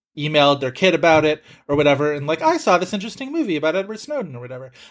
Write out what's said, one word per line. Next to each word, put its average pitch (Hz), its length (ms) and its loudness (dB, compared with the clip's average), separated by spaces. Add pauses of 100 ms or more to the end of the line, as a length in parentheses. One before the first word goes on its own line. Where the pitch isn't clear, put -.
(160)
emailed 147 440 2
their 131 100 -4
kid 180 240 2
about 156 300 4
it 151 180 0 (240)
or 143 80 -2
whatever, 147 380 2
and 143 140 -8
like, 160 140 -2
"I 320 160 2
saw 180 220 2
this - 140 -4
interesting 233 400 -10
movie 247 240 -2
about 156 180 0
Edward 202 240 -6
Snowden," 214 380 -10
or 120 40 -14
whatever, 127 300 -16 (200)